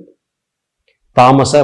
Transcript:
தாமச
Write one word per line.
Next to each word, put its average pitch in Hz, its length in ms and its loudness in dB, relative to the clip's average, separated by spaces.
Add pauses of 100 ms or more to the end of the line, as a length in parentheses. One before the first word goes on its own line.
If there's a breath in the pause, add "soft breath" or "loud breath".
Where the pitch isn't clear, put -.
(1160)
தாமச 135 360 0 (120)